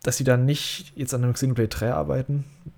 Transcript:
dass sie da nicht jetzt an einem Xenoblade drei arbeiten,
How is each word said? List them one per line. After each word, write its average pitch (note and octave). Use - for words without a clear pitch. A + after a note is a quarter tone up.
dass -
sie C3+
da B2+
nicht -
jetzt C3+
an B2
einem B2
Xenoblade A#2+
drei A2+
arbeiten, C#3